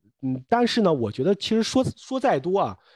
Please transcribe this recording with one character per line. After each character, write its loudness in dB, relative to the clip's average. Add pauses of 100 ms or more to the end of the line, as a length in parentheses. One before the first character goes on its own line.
(220)
嗯， -4
但 2
是 0
呢， 4
我 -2
觉 -4
得 2
其 -4
实 2
说， 0
说 -6
再 2
多 -2
啊， -2 (200)